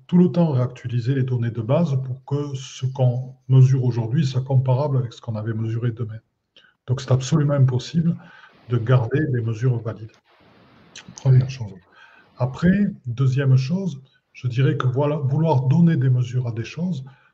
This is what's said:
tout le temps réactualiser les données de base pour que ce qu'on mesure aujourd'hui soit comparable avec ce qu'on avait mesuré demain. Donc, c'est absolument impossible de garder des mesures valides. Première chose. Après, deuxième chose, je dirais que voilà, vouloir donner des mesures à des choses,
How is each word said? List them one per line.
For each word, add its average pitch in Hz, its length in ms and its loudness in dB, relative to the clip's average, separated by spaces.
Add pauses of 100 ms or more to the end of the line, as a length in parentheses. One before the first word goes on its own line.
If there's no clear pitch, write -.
tout 180 100 4
le 180 140 6
temps 170 180 2
réactualiser 123 640 -2
les 131 80 0
données 117 300 -2
de 113 100 -6
base 139 400 0
pour - 220 -10
que 143 300 -4
ce - 320 -8
qu'on 123 500 -2 (120)
mesure 131 360 6
aujourd'hui 117 420 0
soit 131 160 -2
comparable 131 560 0
avec 113 140 -4
ce - 80 -20
qu'on 110 160 -8
avait 110 180 -6
mesuré 113 380 -4
demain. 110 260 -10 (680)
Donc, 127 140 -2
c'est - 120 -2
absolument 143 420 2
impossible 139 600 0 (520)
de 120 100 -2
garder 127 500 2
des 127 140 -2
mesures 113 360 -2
valides. 107 340 -10 (1040)
Première 127 320 4
chose. 101 240 -10 (640)
Après, 180 520 0 (180)
deuxième 131 500 2
chose, 170 460 -2 (300)
je - 160 -8
dirais 135 280 0
que 131 100 -4
voilà, 147 300 0
vouloir 151 460 0
donner 165 340 4
des 131 140 2
mesures 127 380 0
à 113 40 -6
des 110 120 -8
choses, 156 400 -6 (300)